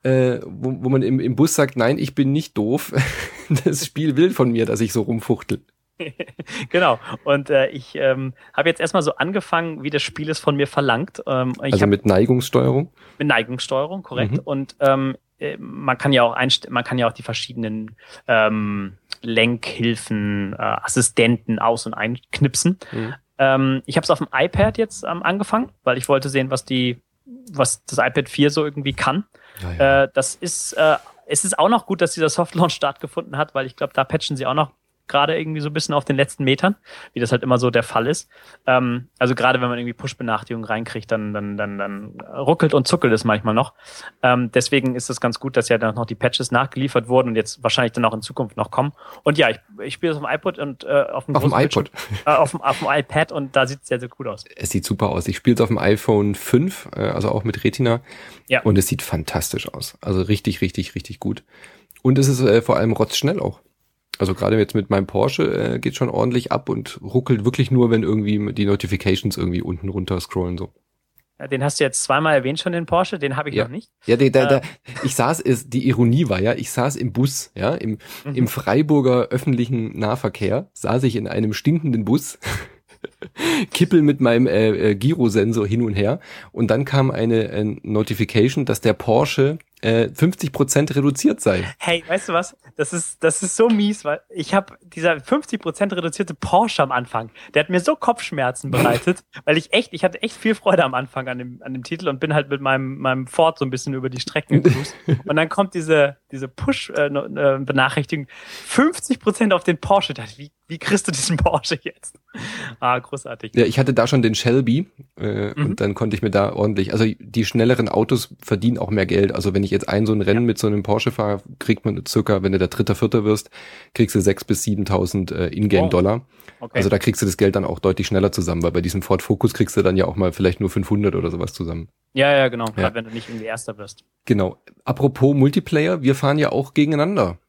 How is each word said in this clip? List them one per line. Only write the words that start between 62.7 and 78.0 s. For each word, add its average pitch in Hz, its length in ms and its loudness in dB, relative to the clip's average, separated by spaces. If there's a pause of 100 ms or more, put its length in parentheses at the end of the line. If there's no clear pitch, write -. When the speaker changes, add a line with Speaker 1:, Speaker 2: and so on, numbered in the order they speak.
Speaker 1:
allem 113 160 2
rotzschnell 139 480 0
auch. 95 220 -6 (580)
Also 95 140 0
gerade 98 240 2
jetzt 104 160 0
mit 104 160 -2
meinem 98 160 2
Porsche, 120 720 0
äh, 120 40 -4
geht 131 160 -4
schon 123 140 -2
ordentlich 123 420 0
ab - 180 -2
und - 340 -6
ruckelt 123 420 0
wirklich 127 240 0
nur, 123 220 4
wenn 113 100 4
irgendwie 104 500 0
die 101 140 -2
Notifications 98 720 0
irgendwie 87 240 -2
unten 87 280 -6
runter 92 300 -4
scrollen, 90 380 -6
so. 95 160 -12 (640)
Speaker 2:
Ja, 143 80 -12
den 135 180 -4
hast 143 160 -2
du 151 40 2
jetzt 135 180 -2
zweimal 151 320 0
erwähnt 135 260 0
schon, 185 120 -4
den 170 160 -6
Porsche, 180 320 -2
den 135 180 -4
hab 147 80 -6
ich 147 80 -8
Speaker 1:
Ja. 107 120 0
Speaker 2:
noch 117 40 -16
nicht. 147 220 -14 (160)
Speaker 1:
Ja, 113 80 6
der, 127 160 4
der, 131 140 6
Speaker 2:
Äh. - 20 2
Speaker 1:
der, 139 140 -4 (420)
ich 131 100 -2
saß, 139 260 2
ist, - 320 -2
die - 160 -2
Ironie 123 420 2
war 92 120 0
ja, 110 140 2
ich - 160 -8
saß 135 240 -2
im 113 180 -4
Bus, 135 400 -2
ja, 107 220 -2
im, 107 240 -6 (260)